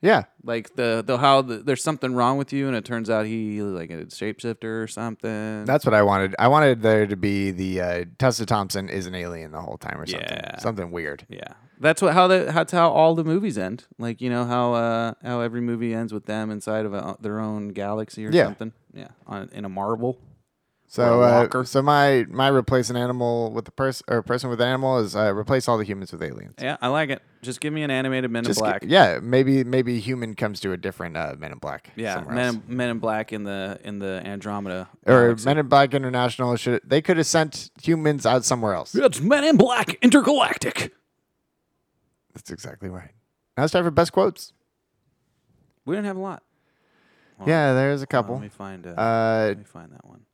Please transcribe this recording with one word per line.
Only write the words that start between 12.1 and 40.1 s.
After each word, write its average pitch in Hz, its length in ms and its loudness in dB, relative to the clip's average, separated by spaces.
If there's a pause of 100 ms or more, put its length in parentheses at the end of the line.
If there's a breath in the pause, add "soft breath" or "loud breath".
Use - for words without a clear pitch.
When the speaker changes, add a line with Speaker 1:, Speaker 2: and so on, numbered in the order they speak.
Speaker 2:
how 185 140 6
the, 185 240 4
that's 160 200 0
how 170 180 4
all 160 240 6
the 165 100 -2
movies 160 360 -2
end. 98 260 -6 (140)
Like, 117 220 -8
you 127 100 -4
know 123 140 0
how, 123 280 0
uh, 117 400 0 (100)
how 123 180 -4
every 120 200 -4
movie 117 320 -4
ends 113 180 -6
with 107 140 -8
them 110 240 -4
inside 107 380 -4
of 101 80 -8
a, 98 260 -8
their 107 180 -6
own 107 300 -6
galaxy 107 560 -8
or 139 60 -6
Speaker 1:
Yeah. 190 140 4
Speaker 2:
something. 110 280 -10 (220)
Yeah. - 140 -18 (180)
On, 98 260 -12
in 104 120 -12
a 98 40 -10
marble. 113 480 -4 (720)
Speaker 1:
So, - 160 0 (160)
Speaker 2:
Or 123 40 8
a - 20 8
Speaker 1:
uh, 120 180 8
Speaker 2:
walker. 127 200 0
Speaker 1:
so 135 180 0
my, 143 480 6
my 131 200 0
replace 127 400 2
an 123 80 -4
animal 120 560 -2
with 113 100 -6
the - 80 -16
pers-, 135 380 -4
or 117 140 0
person 123 260 -2
with 117 100 -4
an 120 80 4
animal 131 320 0
is, 104 160 -2
uh, 104 180 2
replace 123 360 -2
all 117 80 4
the 107 80 -2
humans 98 260 -8
with 80 100 -10
aliens. 65 400 -10
Speaker 2:
Yeah, 135 200 -6
I 123 80 -2
like 147 200 -2
it. 135 120 -6 (200)
Just 123 200 -10
give 151 100 -6
me 156 120 -4
an 147 60 -4
animated 131 400 -2
Men 117 140 -4
Speaker 1:
Just 107 160 -2
Speaker 2:
in 110 60 -2
Speaker 1:
gi-, 107 60 0
Speaker 2:
Black. 98 140 -6
Speaker 1:
yeah, 107 380 4
maybe, 131 400 2
maybe 120 380 -2
human 117 340 -8
comes 104 240 -4
to 98 140 -6
a 92 40 -6
different, 87 380 -10
uh, 78 240 -6
Men 73 140 -12
in 73 60 -18
Black 71 360 -12
Speaker 2:
Yeah, 110 200 -6
Speaker 1:
somewhere 82 200 -8
Speaker 2:
Men 127 100 -2
Speaker 1:
else. 120 120 -4 (100)
Speaker 2:
in, 117 80 -8
Men 123 140 -2
in 117 100 -4
Black 110 320 -4
in 104 140 -8
the, 98 400 -8
in 101 140 -14
the 95 260 -8
Andromeda 101 640 -8 (160)
Speaker 1:
Or 120 220 8
Speaker 2:
galaxy. 113 180 0
Speaker 1:
Men 143 140 2
in 143 100 0
Black 139 240 6
International 123 640 0
should, 120 260 0
they 143 180 2
could 175 140 2
have 160 100 2
sent - 460 -2 (100)
humans 156 440 0
out 120 180 4
somewhere 113 300 0
else. 82 200 -6
Speaker 2:
It's 226 280 2
Men 277 240 2
in 320 100 6
Black 240 460 6
Intergalactic. 240 920 2 (1400)